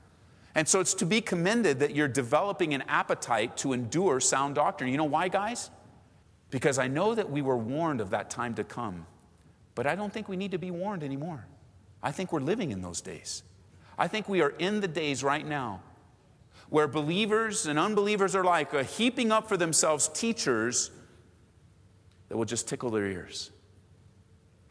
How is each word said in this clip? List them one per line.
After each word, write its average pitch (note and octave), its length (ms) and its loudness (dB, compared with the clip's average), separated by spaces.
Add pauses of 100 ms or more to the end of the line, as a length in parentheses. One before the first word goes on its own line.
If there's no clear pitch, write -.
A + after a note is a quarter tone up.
(540)
And D#3 140 2
so F#3+ 140 4
it's - 140 0
to G3 100 0
be G#3+ 160 4
commended F3+ 580 2
that D3 160 2
you're D3 140 4
developing D3+ 640 2
an C3+ 140 -2
appetite C#3 720 0
to C3+ 140 -2
endure C3 480 0
sound C#3 360 0
doctrine. D3 360 0
You C3+ 60 0
know D#3 80 2
why, D#3 240 0
guys? G#3 400 -4 (800)
Because C3+ 280 2
I B2+ 120 2
know F#3+ 260 2
that G#3+ 140 -2
we C#3+ 120 -2
were C3 160 2
warned C3+ 440 -2
of F#2+ 80 -6
that G#2 200 -2
time A#2 260 -4
to G#2 100 -2
come, F2+ 400 -8 (720)
but A#2+ 120 -2
I D#3 80 2
don't G3+ 160 -4
think G#3+ 160 -10
we G3 80 -6
need F#3+ 160 -4
to F#3 60 -2
be F3+ 120 -8
warned F3+ 340 -6
anymore. C#3 420 -6 (580)
I C#3+ 80 -2
think F3+ 220 -6
we're D3+ 80 0
living E3+ 300 -2
in F#2+ 100 -6
those F2 180 -8
days. - 440 -12 (540)
I E3+ 100 0
think G#3+ 200 -4
we F#3+ 140 2
are F3 80 6
in G3+ 320 -2
the G3 60 0
days D3 360 -2
right D3 220 0
now B2+ 380 -6 (840)
where D3+ 180 6
believers G3 800 0
and D3+ 140 0
unbelievers G3+ 560 2
alike F3 380 2
are C#3 100 2
heaping A#3 480 0
up G#3+ 160 2
for G3 100 0
themselves D#3+ 520 2
teachers B2 840 0 (1400)
that A2 100 -6
will A2+ 80 0
just A2 220 -4
tickle C3 220 -4
their G#2 180 2
ears. - 440 -8 (1200)